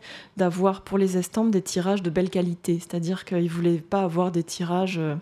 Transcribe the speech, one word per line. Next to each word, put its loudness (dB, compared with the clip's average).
d'avoir 2
pour -4
les 4
estampes 0
des 2
tirages 0
de -2
belle 0
qualité. 0
C'est-à-dire -4
qu'il 0
voulait 2
pas -2
avoir 0
des 0
tirages, -2
euh, 0